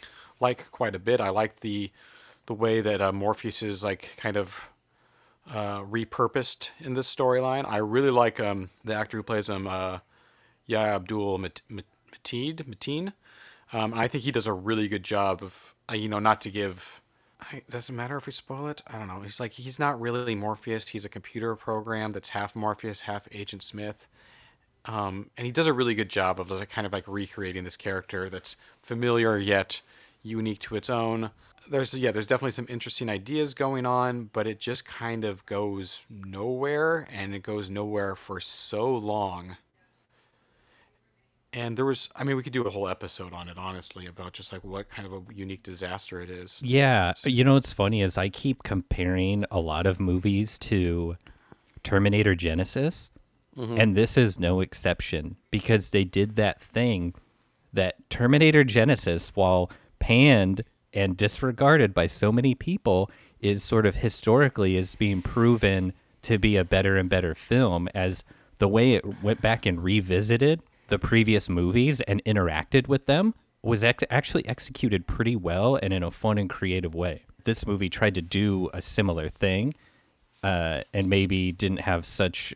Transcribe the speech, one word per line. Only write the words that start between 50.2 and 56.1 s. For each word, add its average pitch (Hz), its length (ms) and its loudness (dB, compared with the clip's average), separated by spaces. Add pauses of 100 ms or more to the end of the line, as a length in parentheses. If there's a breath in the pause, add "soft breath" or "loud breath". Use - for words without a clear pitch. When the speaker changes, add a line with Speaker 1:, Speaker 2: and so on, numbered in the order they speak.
Speaker 2:
to 87 580 0 (640 soft breath)
Terminator 101 520 4
Genesis, 87 720 -2 (480)
Speaker 1:
Mm-hmm. 117 220 -2
Speaker 2:
and 107 160 6
this 113 220 4
is 113 200 6
no 90 220 2
exception, 87 800 -2 (120)
because 107 420 0
they 101 120 4
did 101 320 0